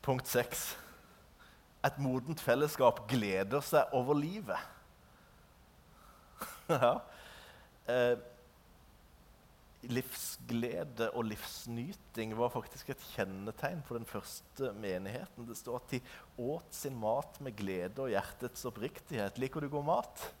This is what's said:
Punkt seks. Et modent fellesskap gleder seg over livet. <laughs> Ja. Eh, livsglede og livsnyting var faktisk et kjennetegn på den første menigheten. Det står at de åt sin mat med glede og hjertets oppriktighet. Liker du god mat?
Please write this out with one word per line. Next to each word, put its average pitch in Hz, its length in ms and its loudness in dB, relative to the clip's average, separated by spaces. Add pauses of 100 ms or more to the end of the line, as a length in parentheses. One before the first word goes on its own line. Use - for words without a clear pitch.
Punkt 131 240 2
seks. - 460 0 (1120)
Et 139 160 0
modent 131 400 0
fellesskap 131 680 6
gleder 104 560 4
seg 147 280 6
over 135 240 4
livet. 151 520 -4 (1700)
<laughs> - 300 -8
Ja. 123 200 8 (960)
Eh, 123 240 6 (1800)
livsglede 117 1160 -2 (100)
og 113 80 2
livsnyting 113 1120 -6
var 120 160 4
faktisk - 380 -6
et - 180 -8
kjennetegn 107 760 -2
på 120 140 -6
den 117 100 -6
første - 720 -6
menigheten. 107 680 -6
Det 113 100 -10
står 123 220 -6
at - 100 -14
de 123 100 0 (400)
åt 143 380 -4
sin 135 240 -4
mat 113 400 0
med 117 160 -8
glede 98 460 -2
og 123 100 0
hjertets - 560 -2
oppriktighet. 113 720 -4
Liker 143 240 -2
du - 80 -4
god 143 160 0
mat? - 340 0 (160)